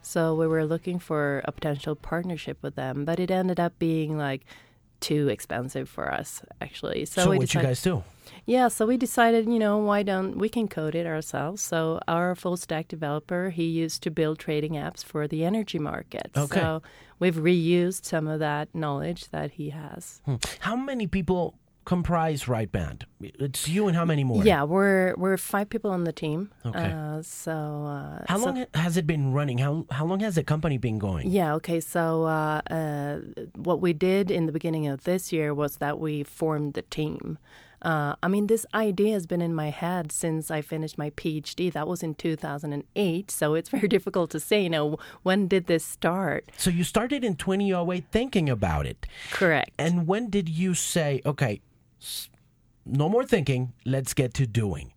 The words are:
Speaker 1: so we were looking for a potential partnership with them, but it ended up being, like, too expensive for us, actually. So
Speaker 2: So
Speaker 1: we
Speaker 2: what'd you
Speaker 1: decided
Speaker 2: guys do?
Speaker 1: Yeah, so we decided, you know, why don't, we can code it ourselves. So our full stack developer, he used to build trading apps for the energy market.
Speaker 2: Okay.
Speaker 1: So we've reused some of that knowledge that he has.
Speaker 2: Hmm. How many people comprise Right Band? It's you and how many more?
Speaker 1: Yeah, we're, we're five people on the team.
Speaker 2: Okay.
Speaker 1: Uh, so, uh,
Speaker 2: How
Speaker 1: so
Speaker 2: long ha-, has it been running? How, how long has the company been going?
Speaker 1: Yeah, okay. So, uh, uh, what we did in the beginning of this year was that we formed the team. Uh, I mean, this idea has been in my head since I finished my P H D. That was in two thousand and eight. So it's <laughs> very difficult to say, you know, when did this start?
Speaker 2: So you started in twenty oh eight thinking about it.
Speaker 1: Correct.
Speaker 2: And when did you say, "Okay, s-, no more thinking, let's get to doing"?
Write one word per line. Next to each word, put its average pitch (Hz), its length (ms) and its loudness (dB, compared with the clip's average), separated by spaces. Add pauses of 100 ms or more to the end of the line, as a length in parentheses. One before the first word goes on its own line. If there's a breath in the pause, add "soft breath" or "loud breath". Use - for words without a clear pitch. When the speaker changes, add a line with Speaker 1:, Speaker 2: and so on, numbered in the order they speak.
Speaker 1:
so 160 340 2
we 160 120 2
were 160 180 2
looking 170 340 -2
for 143 460 0
a - 60 -4
potential 147 440 -4
partnership 165 640 -6
with 139 140 -8
them, 135 300 -4
but 165 140 -2
it 180 120 0
ended 185 280 2
up 170 200 0
being, 160 380 0
like, 139 240 -4 (580 loud breath)
too 147 300 2
expensive 123 600 -4
for - 240 -4
us, - 300 -6 (160)
actually. - 460 -6
So - 180 0
Speaker 2:
So 180 80 8
Speaker 1:
we 190 60 6
Speaker 2:
what'd 127 160 2
you - 80 4
Speaker 1:
decided 135 60 4
Speaker 2:
guys 127 140 0
do? 151 220 2 (420 loud breath)
Speaker 1:
Yeah, 247 220 4
so 220 180 2
we 247 120 4
decided, 233 500 4
you 233 120 2
know, 208 200 4
why 208 240 2
don't, 190 340 -2
we 196 120 0
can 220 180 0
code 156 260 -4
it 170 140 -2
ourselves. 160 540 -4
So 165 460 0
our 175 280 0
full 175 220 -4
stack 165 300 -6
developer, 160 600 -4
he 165 140 -2
used 165 400 -2
to 170 80 -2
build 156 260 0
trading 151 360 -2
apps 147 300 -6
for 151 240 -4
the 156 180 -2
energy 196 340 0
market. - 580 -6
Speaker 2:
Okay. 147 220 0
Speaker 1:
So 160 220 0 (380 loud breath)
we've 175 160 2
reused 175 680 2
some 156 220 -2
of 156 120 -2
that 151 360 -2
knowledge 156 540 -4
that 151 220 -6
he 147 200 -8
has. - 540 -14
Speaker 2:
Hmm. 139 100 0 (240 loud breath)
How 214 160 -2
many 254 320 -2
people 180 480 0 (280)
comprise 160 640 0
Right 110 240 0
Band? 73 340 -4 (160)
It's - 460 -6
you 202 200 2
and 170 100 4
how 170 80 2
many 151 180 2
more? 131 200 2
Speaker 1:
Yeah, 170 200 8
we're, 185 540 4
we're 190 200 2
five 208 320 -2
people 214 220 -4
on 180 120 0
the 165 100 -2
team. 160 380 -4 (140)
Speaker 2:
Okay. 143 280 -2
Speaker 1:
Uh, 156 300 -6
so, - 280 -8
uh, 147 760 -6
Speaker 2:
How 185 100 2
Speaker 1:
so 233 80 2
Speaker 2:
long 269 120 0
ha-, 254 220 -4
has 170 180 0
it 165 100 0
been 143 260 2
running? 143 240 0
How, 143 340 0
how 147 140 -2
long 190 160 0
has 214 140 0
the 160 80 2
company 151 340 0
been 110 220 0
going? 95 300 -2
Speaker 1:
Yeah, 175 260 4
okay. 165 240 -2
So, 165 460 0
uh, 151 440 0
uh, 147 480 -2 (380)
what 156 260 0
we 175 120 4
did 185 380 4
in 165 140 4
the 156 60 0
beginning 160 360 -2
of 135 180 -4
this 185 280 -2
year 151 200 0
was 147 240 -2
that 147 220 -2
we 151 240 -2
formed 151 520 -2
the - 80 -6
team. 156 540 -6 (440 loud breath)
Uh, 147 400 0
I 170 60 0
mean, 202 180 2
this 214 180 2 (120)
idea 208 380 2
has 185 120 -2
been 175 160 0
in 165 140 0
my 151 160 -2
head 170 400 -4
since 160 400 -2
I 156 100 -2
finished 156 380 -6
my 147 160 -4
P 156 220 -2
H - 180 -8
D. 175 160 0
That 151 160 -4
was 175 160 -4
in 160 100 -4
two 160 220 -2
thousand 147 380 -6
and 143 100 -4 (120)
eight. 190 360 0
So 151 240 2
it's 165 140 -2
<laughs> - 60 -2
very 208 120 2
difficult 185 440 2
to 160 80 -2
say, 208 220 2
you 180 80 2
know, 151 300 0 (240 loud breath)
when 185 240 4
did 180 180 4
this 165 180 4
start? 180 720 -2
Speaker 2:
So - 120 0
you 175 140 2
started 240 400 0
in 196 140 0
twenty 196 360 0
oh 175 180 0
eight 180 200 -4
thinking 202 400 2
about 82 340 2
it. - 220 -8 (240 loud breath)
Speaker 1:
Correct. 160 480 2
Speaker 2:
And 170 260 2
when 208 240 0
did 190 180 0
you 170 280 0
say, 147 500 0
"Okay, 135 360 0 (380)
s-, - 300 -10 (560)
no 143 240 2
more 240 160 4
thinking, 127 480 2 (100)
let's 131 300 -2
get 127 220 0
to 135 100 2
doing"? 101 520 -2